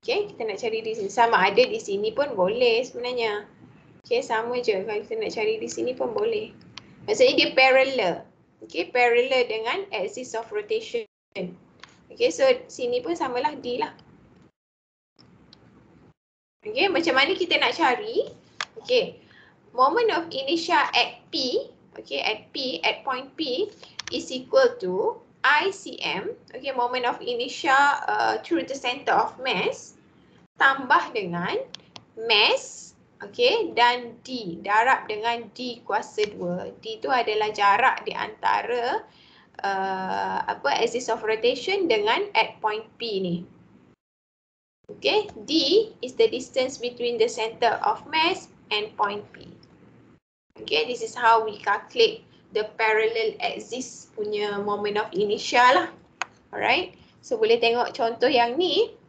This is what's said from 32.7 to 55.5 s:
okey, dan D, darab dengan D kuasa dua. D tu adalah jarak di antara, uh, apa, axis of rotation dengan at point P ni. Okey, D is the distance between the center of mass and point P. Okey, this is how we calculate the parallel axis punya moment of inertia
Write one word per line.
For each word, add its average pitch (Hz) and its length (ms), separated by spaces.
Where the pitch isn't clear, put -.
okey, 247 560
dan 240 480
D, 214 400
darab 233 400
dengan 226 480
D 247 320
kuasa 214 480
dua. 185 480
D 220 160
tu - 160
adalah 214 400
jarak 208 480
di - 80
antara, 233 960
uh, 190 760
apa, 208 320
axis 240 240
of 226 160
rotation 240 640
dengan 233 480
at - 240
point 214 400
P 208 240
ni. 175 140
Okey, 403 400
D 277 60
is 254 160
the 226 80
distance 254 480
between 240 480
the 233 80
center 226 560
of 226 240
mass 330 400
and 208 240
point 202 320
P. - 160
Okey, 151 320
this 226 160
is - 80
how 226 240
we 220 240
calculate 214 640
the 208 240
parallel 220 640
axis - 760
punya 208 460
moment 208 340
of 214 160
inertia 214 480